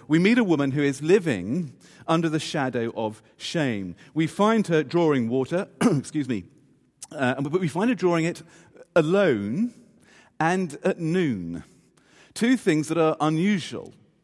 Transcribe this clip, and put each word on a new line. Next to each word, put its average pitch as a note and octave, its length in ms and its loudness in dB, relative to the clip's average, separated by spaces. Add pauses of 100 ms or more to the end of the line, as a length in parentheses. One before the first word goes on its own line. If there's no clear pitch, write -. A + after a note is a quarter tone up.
we D#3+ 100 4
meet G#3+ 200 4
a A#3 60 2
woman C#3+ 260 2
who C#3+ 120 0
is C#3 200 -2
living D3+ 720 0 (340)
under E3 200 2
the D#3 120 -2
shadow B2+ 560 -4
of A2 260 -6 (140)
shame. G#2+ 600 -4 (180)
We D#3 120 0
find G#3+ 420 2
her D#3 140 2
drawing C#3+ 460 2
water, C3 460 -2
<clears throat> - 80 -20
excuse D3 460 0
me, G2+ 160 -4 (680)
uh, C3 300 -2
but D3+ 180 -2
we F3+ 80 -2
find G3 220 0
her B3 40 0
drawing E3+ 300 2
it E3+ 180 -4 (540)
alone, D#3+ 800 2 (640)
and E3 460 0
at F#3+ 140 0
noon. B2+ 640 -2 (720)
Two B3 220 2
things D#3 320 0
that D#3+ 100 -2
are D#3+ 220 2
unusual, D#3+ 720 -2 (300)